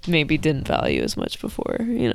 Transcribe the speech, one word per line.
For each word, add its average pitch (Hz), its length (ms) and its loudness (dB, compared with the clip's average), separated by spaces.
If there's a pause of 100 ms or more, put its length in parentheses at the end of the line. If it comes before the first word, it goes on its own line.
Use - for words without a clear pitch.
maybe 156 300 4
didn't 151 300 0
value 65 360 2
as - 140 -2
much - 240 -4
before, - 400 -4
you 233 340 0